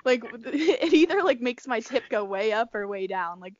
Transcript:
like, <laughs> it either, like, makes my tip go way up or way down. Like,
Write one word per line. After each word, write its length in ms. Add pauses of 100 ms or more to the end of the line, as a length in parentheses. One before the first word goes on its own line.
like, 200
<laughs> 220
it 480
either, 280
like, 180
makes 280
my 120
tip 300
go 140
way 280
up 220
or 140
way 180
down. 340
Like, 200